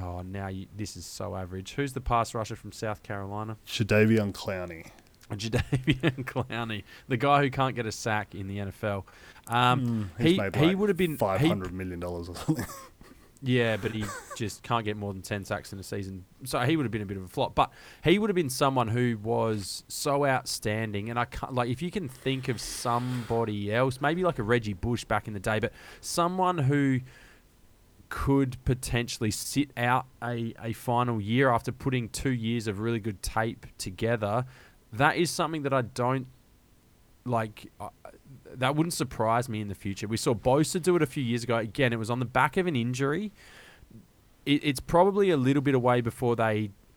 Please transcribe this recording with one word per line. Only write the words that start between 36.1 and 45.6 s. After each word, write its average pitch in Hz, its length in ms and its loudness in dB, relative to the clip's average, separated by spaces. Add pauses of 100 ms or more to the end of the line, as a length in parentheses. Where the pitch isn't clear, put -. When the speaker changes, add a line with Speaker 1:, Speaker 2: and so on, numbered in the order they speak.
Speaker 1:
like, 110 460 -4 (100)
uh, 104 100 -10 (640)
that 131 200 0
wouldn't 160 200 2
surprise 120 540 0
me 107 120 -4
in 104 80 -4
the 98 60 -6
future. 98 340 -6
We 113 80 0
saw 127 180 2
Bosa 143 460 2
do 175 160 4
it 165 60 4
a 151 40 4
few 143 160 -4
years 120 220 0
ago. 113 140 2
Again, 117 340 0
it 117 60 -2
was 110 120 -4
on 120 80 0
the 127 60 -2
back 131 320 2
of 185 100 2
an 175 80 0
injury. 139 560 0 (1160)
It, 143 180 4
it's 139 160 0
probably 196 480 4
a 170 80 6
little 139 240 4